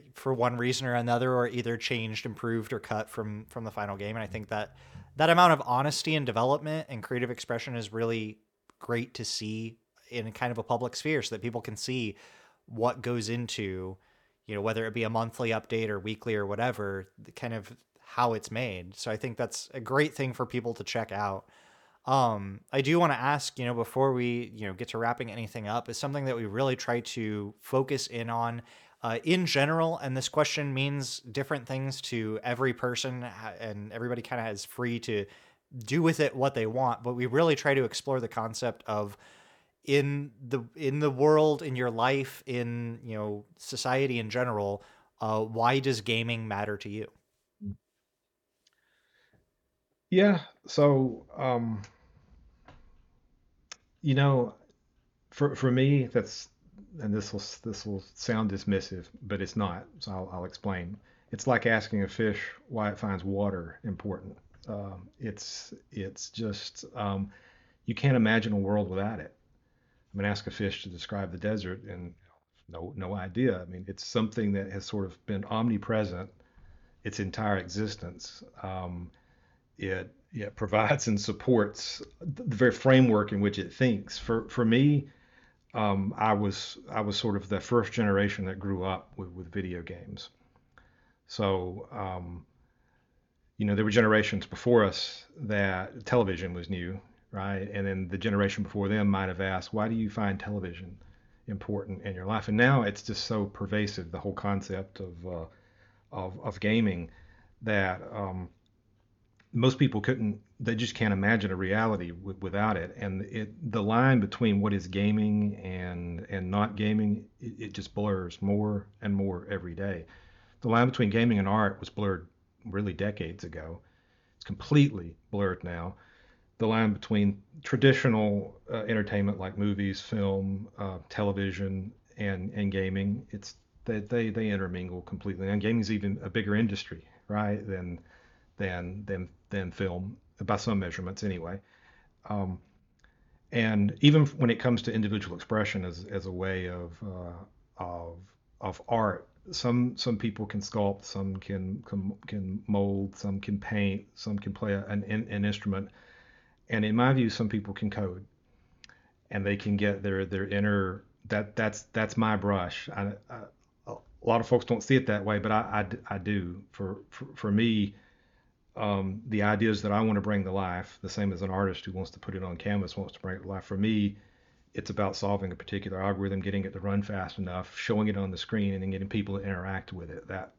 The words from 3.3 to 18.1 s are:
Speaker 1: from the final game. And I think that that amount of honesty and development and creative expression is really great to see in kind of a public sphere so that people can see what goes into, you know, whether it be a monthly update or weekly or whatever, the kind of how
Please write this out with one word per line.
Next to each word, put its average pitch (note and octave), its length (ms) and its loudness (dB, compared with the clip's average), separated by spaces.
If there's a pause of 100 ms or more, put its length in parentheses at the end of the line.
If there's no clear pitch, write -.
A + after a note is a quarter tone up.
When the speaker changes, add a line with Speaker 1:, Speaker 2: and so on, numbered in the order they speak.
Speaker 1:
from A#2 160 -10
the G#2+ 60 -6
final G2+ 260 -4
game. G#2 180 -6
And A2+ 80 -6
I G#2 40 -8
think G2+ 200 -10
that G#2+ 300 -4 (400)
that D#3 120 6
amount E3+ 220 10
of D3 140 6
honesty C#3+ 500 2
and D3 100 2
development C#3+ 640 2
and A2+ 140 -8
creative B2 260 -2
expression A#2+ 460 -4
is G#2+ 160 -6
really A2+ 460 -2 (420)
great A#2+ 360 -4
to A#2 100 -6
see A2 500 -6 (340)
in A2+ 220 -6
kind B2 200 -2
of A2+ 60 -4
a A2+ 60 -4
public A#2+ 320 -2
sphere D3+ 260 0
so A2+ 140 -6
that G2+ 60 -8
people A2+ 180 -4
can A2 160 -10
see A#2+ 400 -4 (520)
what A#2+ 340 -2
goes A#2+ 260 -2
into, G2 720 -6 (500)
you G#2+ 80 -6
know, G2+ 60 -2
whether A2+ 240 0
it A2 80 -6
be A#2 100 -2
a A2 60 0
monthly A2+ 400 -2
update A2+ 400 0
or G#2 100 -2
weekly G#2+ 360 -4
or G2+ 100 0
whatever, G2+ 640 -4 (120)
the - 120 -20
kind A#2 200 -8
of A2+ 220 -10 (300)
how A#2+ 280 2